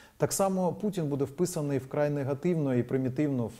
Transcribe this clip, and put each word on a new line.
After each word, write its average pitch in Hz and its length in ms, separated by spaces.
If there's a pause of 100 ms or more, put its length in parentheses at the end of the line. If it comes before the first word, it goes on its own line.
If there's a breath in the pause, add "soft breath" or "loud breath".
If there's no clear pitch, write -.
(180 loud breath)
Так - 160
само 185 400
Путін 185 340
буде 139 180
вписаний 147 540
вкрай 147 300
негативно 143 680
і 120 80
примітивно 131 760